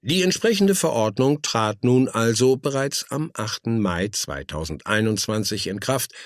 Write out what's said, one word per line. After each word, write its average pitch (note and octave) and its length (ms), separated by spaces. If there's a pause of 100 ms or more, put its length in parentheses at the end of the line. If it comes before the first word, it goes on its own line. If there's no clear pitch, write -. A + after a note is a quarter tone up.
Die E3 200
entsprechende G3 540
Verordnung C3 640
trat A2 440
nun B2+ 240
also A#2 480
bereits C#3 520
am D#3 240
achten A2 460
Mai F#2 300
zweitausendeinundzwanzig G#2 1600
in G2+ 120
Kraft, C3 320 (140)